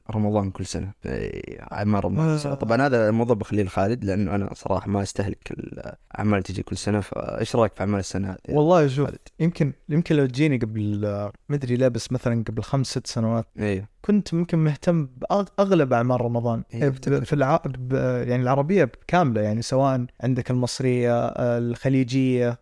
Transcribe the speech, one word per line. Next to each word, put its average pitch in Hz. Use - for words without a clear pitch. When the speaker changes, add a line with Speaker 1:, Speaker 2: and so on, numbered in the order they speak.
Speaker 1:
رمضان 104
كل 92
سنة. 90
إيه، -
أعمال 196
رمضان 156
كل 151
سنة. 143
Speaker 2:
آه. 139
Speaker 1:
طبعا 120
هذا 117
الموضوع 117
بخليه 101
لخالد، 101
لأنه 98
أنا 98
صراحة 95
ما 101
أستهلك -
الأعمال -
اللي 95
تجي 95
كل -
سنة. 104
فإيش -
رأيك 113
في -
أعمال 98
السنة 95
هذه؟ 90
Speaker 2:
والله 151
شوف، 135
Speaker 1:
خالد. -
Speaker 2:
يمكن، 160
يمكن 160
لو 143
تجيني 131
قبل، 107
آه، 101
ما 147
أدري 127
ليه، 127
بس 120
مثلا 117
قبل 113
خمس، 135
ست -
سنوات 113
Speaker 1:
إيه. 104
Speaker 2:
كنت 208
ممكن 170
مهتم 156
بأغ-، 170
أغلب 170
أعمال 120
رمضان. 117
Speaker 1:
إيه، 117
Speaker 2:
إيه، 139
بت-، 131
Speaker 1:
أفتكر. 139
Speaker 2:
في -
الع-، 143
ب-، 127
يعني، 123
العربية 143
كاملة، 135
يعني، 107
سواء 131
عندك 127
المصرية، 123
آه، 120
الخليجية، 123